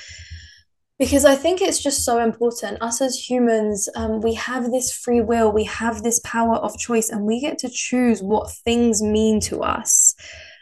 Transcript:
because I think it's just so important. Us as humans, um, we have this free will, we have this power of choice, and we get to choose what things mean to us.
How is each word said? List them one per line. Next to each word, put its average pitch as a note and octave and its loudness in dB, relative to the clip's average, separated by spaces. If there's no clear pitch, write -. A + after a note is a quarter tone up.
because C#4 4
I C#4 8
think E4+ 0
it's E4+ 0
just - -2
so A#3 2
important. A3+ -2
Us A#3 -4
as C4 -2
humans, A3 2
um, A3 -2
we A3+ 0
have A#3+ -4
this B3+ -2
free A#3+ 0
will, A3+ 2
we G#3+ 2
have G#3+ -4
this A3+ 0
power A#3 0
of - -4
choice, A3+ 0
and G#3 -4
we A3+ 0
get D4+ -4
to A#3+ -8
choose A#3+ 0
what G3+ -2
things A#3 2
mean G#3+ 4
to - -4
us. - 2